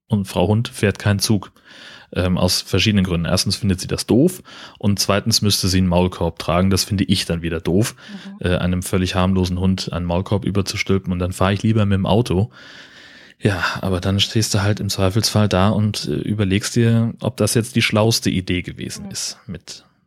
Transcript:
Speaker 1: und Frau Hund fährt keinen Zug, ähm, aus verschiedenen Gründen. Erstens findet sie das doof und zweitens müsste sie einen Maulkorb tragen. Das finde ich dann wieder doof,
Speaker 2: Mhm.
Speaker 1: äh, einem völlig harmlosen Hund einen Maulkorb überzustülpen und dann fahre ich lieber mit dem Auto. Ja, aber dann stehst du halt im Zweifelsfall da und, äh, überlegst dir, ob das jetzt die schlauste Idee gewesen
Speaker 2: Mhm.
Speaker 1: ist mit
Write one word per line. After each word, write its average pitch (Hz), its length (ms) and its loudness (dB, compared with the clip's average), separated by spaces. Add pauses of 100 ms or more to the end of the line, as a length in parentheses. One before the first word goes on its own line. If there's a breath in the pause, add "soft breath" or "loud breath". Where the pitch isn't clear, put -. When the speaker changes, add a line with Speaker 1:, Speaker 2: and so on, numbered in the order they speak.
Speaker 1:
und 101 200 0
Frau 90 200 0
Hund 110 220 2
fährt - 300 0
keinen 101 200 0
Zug, - 320 -2 (640 loud breath)
ähm, 92 220 0
aus - 240 0
verschiedenen 98 440 2
Gründen. 85 200 -2
Erstens 90 320 -2
findet 92 220 0
sie - 80 -10
das - 180 -4
doof 143 360 4 (380 loud breath)
und 101 200 0
zweitens 101 420 0
müsste 101 260 0
sie 92 120 2
einen 92 80 4
Maulkorb 87 520 0
tragen. 90 300 2
Das 95 140 2
finde 98 200 0
ich - 220 0
dann 85 160 -4
wieder 82 180 -4
doof, 92 360 0 (460 loud breath)
Speaker 2:
Mhm. - 60 -2
Speaker 1:
äh, 90 100 2
einem 90 260 0
völlig 92 320 -2
harmlosen 92 440 2
Hund 92 340 0
einen 87 120 -4
Maulkorb 90 400 -2
überzustülpen 95 680 -2
und 87 60 -2
dann 90 140 -2
fahre 95 200 2
ich 95 100 -2
lieber 110 220 2
mit 98 120 2
dem 95 80 -2
Auto. 104 460 2 (880 loud breath)
Ja, 95 220 -2 (200 loud breath)
aber 92 180 -2
dann 98 220 0
stehst - 320 0
du 104 100 2
halt 101 160 0
im 104 100 -4
Zweifelsfall 101 600 2
da 92 200 4
und, 107 380 0
äh, 73 60 -2
überlegst 101 640 -2
dir, 117 440 4
ob - 160 -2
das 104 160 2
jetzt 117 220 -2
die 120 60 2
schlauste 110 480 2
Idee 90 320 -2
gewesen - 460 -10
Speaker 2:
Mhm. 95 40 -14
Speaker 1:
ist - 340 -10
mit - 400 -14 (220)